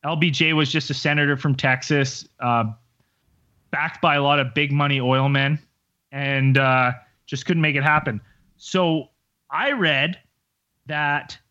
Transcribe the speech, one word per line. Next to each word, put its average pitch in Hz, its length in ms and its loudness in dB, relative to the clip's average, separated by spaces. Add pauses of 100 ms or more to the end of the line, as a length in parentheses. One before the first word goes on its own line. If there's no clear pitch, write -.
L 160 140 -4
B 160 140 2
J 160 240 2
was 156 180 2
just 156 160 -4
a 143 60 -4
senator 147 420 0
from 139 180 0
Texas, 135 720 0 (140)
uh, 120 240 0 (1040)
backed 151 300 -6
by 156 140 4
a 143 80 2
lot 143 180 4
of 123 140 -4
big 147 180 0
money 143 260 0
oil 131 300 2
men, 139 300 0 (520)
and, 135 460 0
uh, 127 360 4 (340)
just 135 180 -10
couldn't 160 160 -2
make 151 160 0
it 139 80 -2
happen. 151 340 0 (380)
So 165 540 -2 (400)
I 214 220 -2
read 165 460 0 (680)
that 147 520 -4 (120)